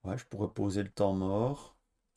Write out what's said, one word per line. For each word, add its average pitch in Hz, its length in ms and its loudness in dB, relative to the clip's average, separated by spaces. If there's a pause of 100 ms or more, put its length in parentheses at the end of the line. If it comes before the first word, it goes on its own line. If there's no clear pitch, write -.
ouais, 98 140 -2
je - 80 -10
pourrais 101 260 -4
poser 101 320 0
le 95 60 -4
temps 98 240 2
mort. 101 640 0 (400)